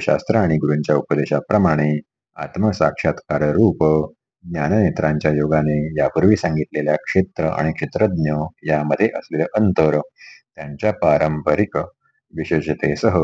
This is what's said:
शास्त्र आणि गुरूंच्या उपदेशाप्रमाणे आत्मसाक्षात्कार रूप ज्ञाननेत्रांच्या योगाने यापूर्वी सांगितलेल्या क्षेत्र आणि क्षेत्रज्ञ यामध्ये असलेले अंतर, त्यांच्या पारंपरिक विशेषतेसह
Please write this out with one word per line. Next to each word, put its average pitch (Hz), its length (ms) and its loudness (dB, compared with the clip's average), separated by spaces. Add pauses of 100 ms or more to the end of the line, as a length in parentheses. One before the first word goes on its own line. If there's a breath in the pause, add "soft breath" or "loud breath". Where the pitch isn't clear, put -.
शास्त्र 76 340 0
आणि 87 220 4
गुरूंच्या 73 380 0
उपदेशाप्रमाणे 76 1040 0 (380)
आत्मसाक्षात्कार 80 1040 -2
रूप 78 680 2 (340)
ज्ञाननेत्रांच्या 80 880 0
योगाने 76 680 0
यापूर्वी 82 360 2
सांगितलेल्या 76 600 -2
क्षेत्र - 480 -2
आणि 80 300 -2
क्षेत्रज्ञ 87 580 -2 (400)
यामध्ये 76 460 0
असलेले 78 260 -4
अंतर, 85 560 2 (560 loud breath)
त्यांच्या 73 380 -6
पारंपरिक 78 840 0 (560)
विशेषतेसह 80 920 -2